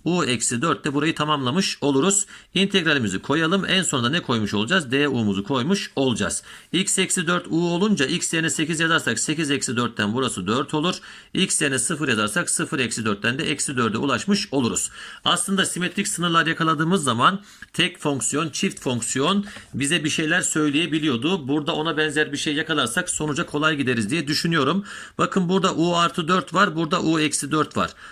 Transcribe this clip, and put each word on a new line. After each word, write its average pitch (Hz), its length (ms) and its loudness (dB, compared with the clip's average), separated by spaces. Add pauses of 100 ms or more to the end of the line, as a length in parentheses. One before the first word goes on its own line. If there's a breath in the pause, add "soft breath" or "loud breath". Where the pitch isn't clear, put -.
u 170 220 0
eksi 120 360 -2
dört 156 240 0
de 151 80 -4
burayı 151 220 0
tamamlamış 151 680 0
oluruz. 143 440 4 (280 loud breath)
İntegralimizi 160 680 2
koyalım. 165 480 0
En 185 160 2
sonunda 120 260 0
ne 165 120 0
koymuş 110 320 0
olacağız? 120 380 0
D 143 160 2
U'muzu 104 360 0
koymuş 143 520 0
olacağız. 104 480 0 (300 loud breath)
X 185 260 0
eksi 180 280 0
dört 180 220 0
U 170 240 2
olunca 175 320 2
x - 280 -2
yerine 165 160 2
sekiz 156 300 -2
yazarsak 160 400 0
sekiz 151 320 -2
eksi 131 260 -2
dörtten 113 360 0
burası 113 340 -2
dört 127 260 0
olur. 156 220 0 (380 loud breath)
X - 280 0
yerine 135 180 0
sıfır 156 280 -2
yazarsak 113 420 0
sıfır 156 300 -2
eksi 117 260 -2
dörtten 113 340 -2
de 160 120 -2
eksi 143 260 -4
dörde 113 200 2
ulaşmış 127 540 0
oluruz. 113 400 0 (340 loud breath)
Aslında 180 400 0
simetrik 180 420 -2
sınırlar 165 400 2
yakaladığımız 160 560 2
zaman 139 400 2 (300 loud breath)
tek 175 260 0
fonksiyon, 143 500 -2
çift - 300 -4
fonksiyon 143 680 0 (280 loud breath)
bize 147 300 0
bir 156 60 0
şeyler 170 320 0
söyleyebiliyordu. 151 1080 0
Burada 151 280 0
ona 156 220 -2
benzer 151 340 0
bir 143 60 -6
şey 151 180 -2
yakalarsak 156 540 -2
sonuca 151 360 -2
kolay 156 320 0
gideriz 117 320 0
diye 151 180 -2
düşünüyorum. 165 560 0 (340 loud breath)
Bakın 175 320 2
burada 180 260 2
u 170 200 2
artı 170 320 2
dört 185 260 0
var, 180 220 2
burada 165 260 0
u 160 180 2
eksi 147 320 -2
dört 151 260 0
var. 87 160 0 (180 loud breath)